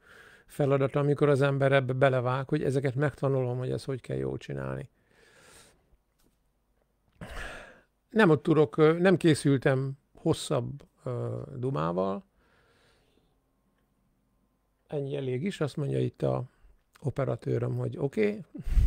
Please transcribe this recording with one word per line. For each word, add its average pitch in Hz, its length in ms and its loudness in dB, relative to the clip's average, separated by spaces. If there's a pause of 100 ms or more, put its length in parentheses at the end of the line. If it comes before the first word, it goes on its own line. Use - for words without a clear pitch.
(460)
feladat, 135 500 0
amikor 143 320 2
az 139 140 4
ember 139 300 2
ebbe 131 200 2
belevág, 127 560 0
hogy 156 140 -2
ezeket 131 320 0
megtanulom, 131 640 -2
hogy 127 120 -6
ezt 131 140 -6
hogy 135 160 -8
kell - 160 -8
jól 65 200 -4
csinálni. 67 520 -8 (3250)
Nem 214 200 6
ott 156 120 4
tudok, 151 340 2
ö, 156 220 6
nem 180 180 6
készültem 139 760 2 (220)
hosszabb, 139 720 -4 (180)
ö, 120 380 -6 (140)
dumával. 170 680 -4 (2500)
Ennyi 143 300 -6
elég 127 260 -4
is, 196 180 -6
azt 143 160 -4
mondja 139 220 -2
itt - 240 -2
a 67 220 -2 (560)
operatőröm, 123 760 -4
hogy 123 220 -6
oké. 208 460 -2 (420)